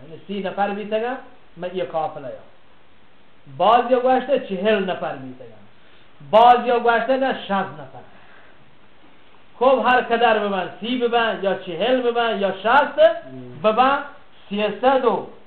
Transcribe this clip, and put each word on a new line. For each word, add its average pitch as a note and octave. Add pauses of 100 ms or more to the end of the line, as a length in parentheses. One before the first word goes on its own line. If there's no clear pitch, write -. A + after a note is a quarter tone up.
یعنی D#3+
سی G3+
نفر G3
می‌تن، G#3+ (540)
من F3
یک F3+
قافله D3+
یا - (1120)
بعضی A#3+
گوشته B3+
چهل G3
نفر E3
می‌تن، C3 (840)
بعضی A#3+
گوشته A#3
نه C4
شصت -
نفر. F#3 (1500)
خب B3+
هر B3
قدر A3+
ببن، F#3+ (100)
سی A#3+
ببن A3+
یا F#3+
چهل G#3
ببن A#3
یا F#3+
شصت B3+ (640)
ببن، B3+ (500)
سیصد A#3
و F#3+ (200)